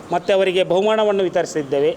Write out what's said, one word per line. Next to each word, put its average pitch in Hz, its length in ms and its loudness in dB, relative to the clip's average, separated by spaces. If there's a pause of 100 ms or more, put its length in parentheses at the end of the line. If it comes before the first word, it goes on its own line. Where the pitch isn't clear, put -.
(120)
ಮತ್ತೆ 175 200 0
ಅವರಿಗೆ 190 320 2
ಬಹುಮಾನವನ್ನು 208 580 2
ವಿತರಿಸಿದ್ದೇವೆ. 156 760 -2